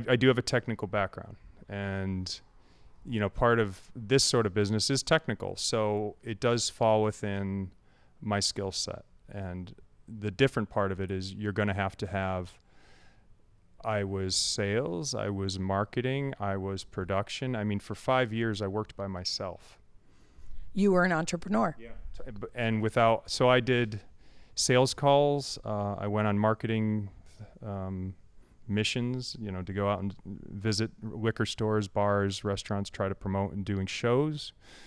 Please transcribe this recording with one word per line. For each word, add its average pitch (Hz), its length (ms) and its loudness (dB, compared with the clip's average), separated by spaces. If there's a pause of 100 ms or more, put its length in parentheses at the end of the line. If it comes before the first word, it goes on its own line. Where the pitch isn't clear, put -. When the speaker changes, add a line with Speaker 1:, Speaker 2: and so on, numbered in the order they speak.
Speaker 1:
I 127 80 6
do 123 120 6
have 123 100 6
a 123 60 2
technical 113 440 -2
background, 101 500 -2 (300)
and, 95 720 -4 (680)
you 117 120 -2
know, 101 100 2
part 117 300 4
of 101 220 -2 (140)
this 123 280 2
sort 117 220 4
of 95 80 -2
business 104 380 2
is 135 100 2
technical, 95 540 0
so 107 680 -2
it 113 160 -8
does 120 300 2
fall 110 320 4
within 98 720 -2 (500)
my 104 180 0
skill 98 320 -2
set. - 340 -6 (260)
And 90 420 -8 (340)
the 107 220 -6
different 110 400 2
part 98 220 0
of 92 100 -4
it 92 80 -4
is 95 240 -4
you're 104 180 -4
gonna 104 220 0
have 98 240 -2
to 104 100 -6
have, 95 520 -4 (1200)
I 107 200 0
was 95 320 -2
sales, 131 800 0
I 104 140 -2
was 98 280 -2
marketing, 123 840 -2
I 98 180 -2
was 95 260 -4
production. 101 720 -2
I 107 80 -2
mean, 104 160 0
for - 160 -8
five 127 360 0
years, 110 300 0
I 101 60 -2
worked 107 280 -4
by 98 120 -6
myself. 90 720 -8 (920)
Speaker 2:
You 196 180 4
were 180 120 6
an 185 80 4
entrepreneur. 180 680 0
Speaker 1:
Yeah. 113 100 -14 (260)
T-, - 160 -6
b-, 104 220 -10
and 113 300 0
without, 113 480 4
so 127 180 6
I 127 100 8
did 120 400 2 (540)
sales 127 400 4
calls, 143 720 4
uh, 104 300 -2
I 101 120 -4
went 107 200 2
on 101 120 4
marketing, 110 720 2 (560)
um, 95 480 -6 (540)
missions, 120 720 -2
you 107 120 -6
know, 92 100 -4
to 92 120 -8
go 101 160 0
out 101 100 0
and 95 160 -4 (100)
visit 104 640 -2 (140)
liquor 110 420 -2
stores, 107 420 0
bars, 101 560 2
restaurants, 98 460 -2
try 98 180 -2
to 95 60 -2
promote 98 400 -2
and 98 100 -4
doing 98 220 0
shows. 143 680 0 (340)